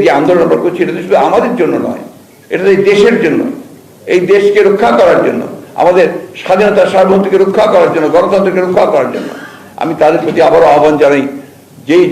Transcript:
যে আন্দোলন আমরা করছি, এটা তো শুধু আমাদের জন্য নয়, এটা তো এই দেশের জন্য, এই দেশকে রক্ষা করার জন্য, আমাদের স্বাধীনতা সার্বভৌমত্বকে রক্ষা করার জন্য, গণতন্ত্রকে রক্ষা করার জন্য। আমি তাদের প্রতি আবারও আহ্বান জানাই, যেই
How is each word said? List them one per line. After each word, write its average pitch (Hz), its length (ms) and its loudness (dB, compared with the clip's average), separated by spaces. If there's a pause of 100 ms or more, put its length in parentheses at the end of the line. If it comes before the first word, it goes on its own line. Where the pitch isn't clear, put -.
যে 165 140 2
আন্দোলন 170 280 0
আমরা - 180 0
করছি, 175 200 -4
এটা - 120 -4
তো - 100 -8
শুধু - 120 0 (100)
আমাদের 226 320 0
জন্য 143 140 0 (140)
নয়, 104 160 -10 (480)
এটা 180 140 -4
তো 196 100 4
এই 196 140 0
দেশের 226 340 2
জন্য, 143 180 0 (720)
এই 180 60 2 (120)
দেশকে 202 360 2
রক্ষা 208 220 0 (100)
করার 170 280 2
জন্য, - 140 -4 (400)
আমাদের 175 260 2 (360)
স্বাধীনতা 196 400 2 (100)
সার্বভৌমত্বকে 190 480 2
রক্ষা 190 320 0
করার 170 200 2
জন্য, 156 220 -2
গণতন্ত্রকে 190 480 0
রক্ষা 185 300 0
করার 127 220 0
জন্য। - 140 -10 (520)
আমি 160 200 -4
তাদের 156 220 2
প্রতি 160 240 -4
আবারও 165 260 4
আহ্বান 151 300 2
জানাই, 139 220 2 (640)
যেই 175 240 4